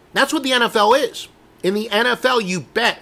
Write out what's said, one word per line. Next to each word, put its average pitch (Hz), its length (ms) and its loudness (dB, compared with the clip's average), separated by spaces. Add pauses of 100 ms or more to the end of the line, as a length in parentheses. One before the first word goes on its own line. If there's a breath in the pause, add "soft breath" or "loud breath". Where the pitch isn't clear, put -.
(140)
that's 339 200 -2
what 311 80 -2
the 262 120 -2
N 247 100 2
F 220 120 0
L 214 180 4
is. - 340 -2 (340)
In 185 120 0
the 214 180 -4
N 220 160 2
F 247 160 0
L, 254 160 2
you 185 220 -2
bet 220 400 -2